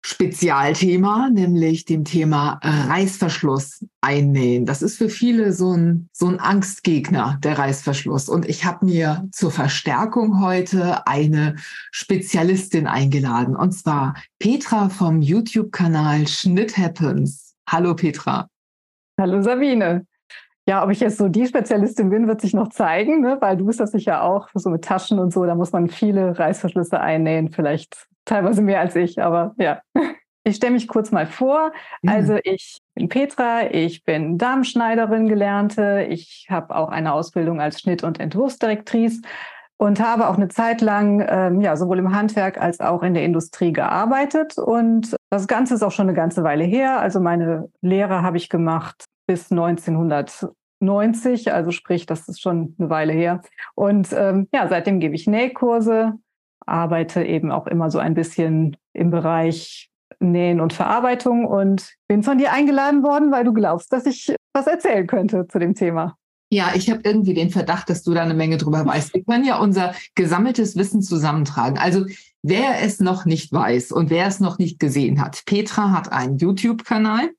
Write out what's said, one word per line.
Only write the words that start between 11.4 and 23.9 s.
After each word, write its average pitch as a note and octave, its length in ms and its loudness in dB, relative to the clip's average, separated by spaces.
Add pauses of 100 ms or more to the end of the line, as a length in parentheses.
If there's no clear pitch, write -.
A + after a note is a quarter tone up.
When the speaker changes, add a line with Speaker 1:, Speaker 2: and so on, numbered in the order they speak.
Speaker 1:
Spezialistin F#3 960 0
eingeladen, C3 720 0
und F#3 160 0
zwar C#3+ 420 -2 (240)
Petra G#3 520 0
vom E3 320 2
YouTube-Kanal D#3+ 1040 0
Schnitt F#3+ 500 0
Happens. C#3+ 760 -2 (120)
Hallo E3+ 280 2
Petra. D3 500 -4 (720)
Speaker 2:
Hallo F#3+ 220 2
Sabine. A3+ 640 2 (640)
Ja, G3 160 2
ob G3 60 0
ich G3+ 100 0
jetzt A3+ 180 0
so G3+ 100 2
die A3+ 200 2
Spezialistin G#3+ 640 0
bin, A3 180 2
wird A3 120 0
sich F#3 140 -2
noch A3 140 0
zeigen, A3 540 0
ne? C4 180 0
Weil F#3+ 160 2
du F#3+ 100 0
bist A3+ 140 -2
das G#3 100 0